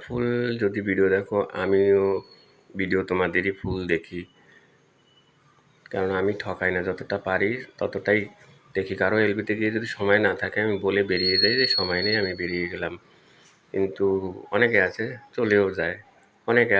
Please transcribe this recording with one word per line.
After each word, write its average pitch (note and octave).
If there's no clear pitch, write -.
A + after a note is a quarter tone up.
ফুল A#2+
যদি G#2
ভিডিও F#2+
দেখো, G2+
আমিও G2
ভিডিও F#2
তোমাদেরই F#2
ফুল F#2
দেখি, F2
কারণ F#2+
আমি G2
ঠকাই F#2
না, F2+
যতটা F#2
পারি F#2+
ততটাই G2+
দেখি। F#2+
কারো F#2+
এলবিতে G#2
গিয়ে G#2+
যদি A2+
সময় G2+
না F#2+
থাকে G2
আমি G#2
বলে G2
বেরিয়ে F#2
যাই G#2+
যে B2+
সময় F2+
নেই, G#2+
আমি F#2
বেরিয়ে F2
গেলাম। F2
কিন্তু G2
অনেকে A#2
আছে A2
চলেও G#2
যায়, E2+
অনেকে A#2